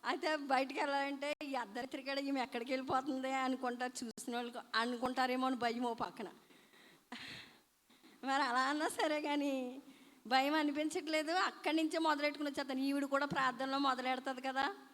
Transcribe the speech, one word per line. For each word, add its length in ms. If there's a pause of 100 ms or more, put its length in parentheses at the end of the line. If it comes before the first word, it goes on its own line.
అయితే 300
బయటికి 440
వెళ్ళాలంటే 640
ఈ 120
అర్ధరాత్రి 480
కాడ 160
ఈమె 240
ఎక్కడికి 280
వెళ్ళిపోతుంది 600
అనుకుంటారు 760
చూసిన 300
వాళ్ళు, 260 (140)
అనుకుంటారేమో 720
అని 80
భయం 280
ఓ 100
పక్కన. 340 (2000)
మరి 200
అలా 180
అన్నా 260
సరే 340
కానీ 600 (460)
భయం 260
అనిపించట్లేదు. 800
అక్కడి 440
నుంచే 240
మొదలెట్టుకుని 500
వచ్చేస్తాను. 300
ఈవిడ 260
కూడా 200
ప్రార్థనలో 520
మొదలెడుతుంది 640
కదా 340 (180)